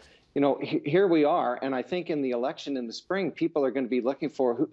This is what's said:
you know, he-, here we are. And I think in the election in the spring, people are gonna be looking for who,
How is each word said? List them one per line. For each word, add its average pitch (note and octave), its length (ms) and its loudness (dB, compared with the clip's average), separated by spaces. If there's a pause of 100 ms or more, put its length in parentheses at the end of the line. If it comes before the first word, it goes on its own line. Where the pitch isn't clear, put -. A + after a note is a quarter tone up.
(320)
you C#3+ 80 2
know, C#3 200 4
he-, D3 240 -2
here F3+ 220 4
we D#3+ 180 4
are. C#3 360 0
And C3+ 140 -2
I B2+ 60 -2
think F3 280 -6
in D3+ 120 -2
the C3 100 -2
election C3+ 460 -4
in A#2+ 100 -6
the A2+ 60 -10
spring, F3+ 380 -4
people D#3+ 340 0
are B2+ 60 2
gonna C3 160 -2
be B2 140 0
looking C3+ 280 -2
for B2 260 0
who, D#3 180 -2